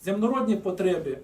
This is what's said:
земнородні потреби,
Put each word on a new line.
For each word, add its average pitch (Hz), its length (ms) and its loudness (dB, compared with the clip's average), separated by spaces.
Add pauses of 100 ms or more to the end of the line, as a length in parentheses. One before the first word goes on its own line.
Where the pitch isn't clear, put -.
земнородні 214 520 2
потреби, 180 680 0